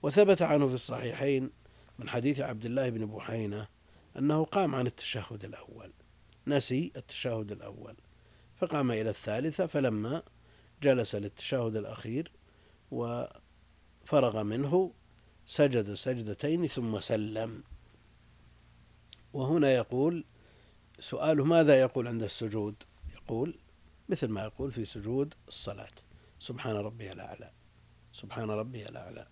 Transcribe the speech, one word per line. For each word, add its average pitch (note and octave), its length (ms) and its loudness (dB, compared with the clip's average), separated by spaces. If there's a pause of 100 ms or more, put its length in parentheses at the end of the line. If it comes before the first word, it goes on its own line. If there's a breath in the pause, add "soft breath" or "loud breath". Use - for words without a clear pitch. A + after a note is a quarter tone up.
وثبت F#3 400 6
عنه D3 260 6
في B2+ 60 2
الصحيحين C3 760 -2 (480 soft breath)
من A#2 100 -12
حديث C3 320 0
عبد B2 240 -6
الله B2+ 240 0
بن A2+ 180 -4
بحينة G#2+ 640 -6 (500 soft breath)
أنه D3+ 260 2
قام E3 300 0
عن B2+ 120 0
التشهد G#2+ 580 -6
الأول، - 480 -16 (540)
نسي C3+ 500 2
التشهد A2+ 560 -6
الأول، G2 440 -14 (600 soft breath)
فقام D3 340 0
إلى A2 200 0
الثالثة، C3+ 560 -2
فلما B2+ 560 0 (600 soft breath)
جلس B2+ 320 4
للتشهد A2 640 -2
الأخير A2 560 -6 (580 soft breath)
وفرغ - 1500 -2
منه C#3+ 500 0 (540)
سجد A#2+ 480 4
سجدتين C3 720 -2
ثم A2+ 340 -2
سلم. A2 640 -2 (1700)
وهنا C#3+ 380 4
يقول C3 540 2 (760 soft breath)
سؤاله: D3+ 440 2
"ماذا D3+ 360 8
يقول B2+ 280 2
عند A#2 140 -2
السجود؟" G#2+ 520 -2 (400)
يقول C3 440 -6 (500)
مثل F#3 200 -2
ما G#2+ 160 -4
يقول B2+ 280 -8
في A2 120 -4
سجود B2 500 -4 (140)
الصلاة: - 400 -6 (500 soft breath)
"سبحان A#2+ 380 -6
ربي G#2 360 -6
الأعلى، - 380 -14 (640)
سبحان A2 380 -8
ربي A2 380 -6
الأعلى". - 440 -14